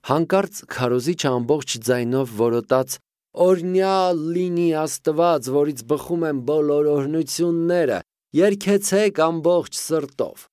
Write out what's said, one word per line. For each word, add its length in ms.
Հանկարծ 600
քարոզիչը 640
ամբողջ 500
ձայնով 560
որոտաց. 600
«Օրհնյալ 880
լինի 460
Աստված, 800
որից 340
բխում 420
են 160
բոլոր 480
օրհնությունները, 1080
երգեցեք 840
ամբողջ 540
սրտով»։ 800